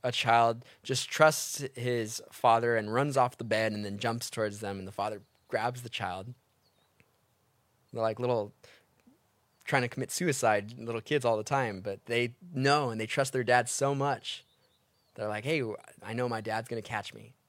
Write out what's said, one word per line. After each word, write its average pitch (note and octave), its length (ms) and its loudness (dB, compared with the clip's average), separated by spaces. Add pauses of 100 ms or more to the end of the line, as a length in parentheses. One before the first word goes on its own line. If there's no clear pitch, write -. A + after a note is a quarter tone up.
a B2+ 80 -2
child A#2 540 4 (180)
just - 280 -4
trusts - 520 4 (120)
his A#2 560 -2
father A#2 480 4
and G#2+ 160 -4
runs C3+ 240 2
off B2 180 2
the A#2 80 -8
bed A2 280 2
and G#2 120 -4
then G2+ 140 -6
jumps A2+ 320 -2
towards G#2+ 300 -4
them, G2 180 -6
and F#2+ 100 -10
the F#2+ 40 -14
father G#2 280 -6 (280)
grabs B2 340 -2
the A#2+ 80 -12
child. F#2+ 420 -6 (1600)
They're A#2 100 -6
like A2+ 160 0
little, A#2+ 360 -2 (1120)
trying C3+ 160 2
to A#2+ 60 -2
commit B2+ 220 -6
suicide A2+ 680 2
little A#2 240 -6
kids C#3+ 240 0
all A2+ 100 4
the G#2+ 80 -4
time, A2+ 380 -2
but G2 240 -8
they A#2+ 260 0 (220)
know C#3 340 4
and A2+ 100 -4
they A2+ 80 -2
trust C3 280 0
their B2+ 100 0
dad B2 240 4
so C#3 260 0
much. C3+ 520 -4 (680)
They're G#2+ 140 -6
like, G#2+ 160 -4
"Hey, D3 180 0 (400)
I G#2 120 -8
know B2 120 0
my A#2+ 140 -2
dad's A2 280 -4
gonna A#2 120 -4
catch G#2+ 320 -6
me." A2+ 220 -20 (140)